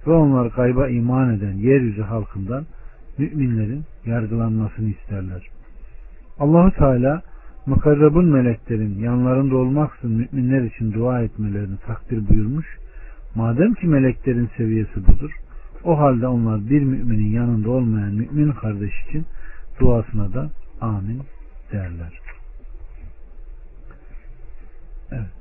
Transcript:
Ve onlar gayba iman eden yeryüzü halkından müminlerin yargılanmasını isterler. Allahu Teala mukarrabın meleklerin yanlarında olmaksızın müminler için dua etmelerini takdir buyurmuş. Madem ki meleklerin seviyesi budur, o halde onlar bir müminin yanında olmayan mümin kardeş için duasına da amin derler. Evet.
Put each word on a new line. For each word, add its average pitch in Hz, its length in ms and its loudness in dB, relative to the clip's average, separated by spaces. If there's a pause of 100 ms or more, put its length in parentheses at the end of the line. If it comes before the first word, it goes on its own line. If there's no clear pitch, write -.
Ve 151 60 4
onlar 139 340 6
gayba 127 420 2
iman 123 460 2
eden 98 180 -2
yeryüzü 110 500 2
halkından 110 640 -6 (520)
müminlerin 135 680 -2 (200)
yargılanmasını 110 840 -2
isterler. 92 600 -8 (920)
Allahu 170 340 6
Teala 135 500 4 (440)
mukarrabın 147 580 6
meleklerin 117 760 2
yanlarında 127 580 2
olmaksızın 127 600 0
müminler 127 460 0
için 110 300 -4
dua 120 300 0
etmelerini 101 540 -4
takdir 110 520 -6
buyurmuş. 120 380 4 (680)
Madem 117 400 2
ki 180 120 -4
meleklerin 127 720 0
seviyesi 110 500 0
budur, - 240 8 (540)
o 165 140 2
halde 127 280 4
onlar 113 440 0
bir 147 120 4
müminin 117 480 2
yanında 117 400 0
olmayan 110 420 0
mümin 143 400 0
kardeş 104 400 -4 (160)
için 156 180 -2 (540)
duasına 107 520 4
da 147 180 -4 (300)
amin 110 420 -4 (500)
derler. 85 480 -10 (3000)
Evet. 101 200 -8 (100)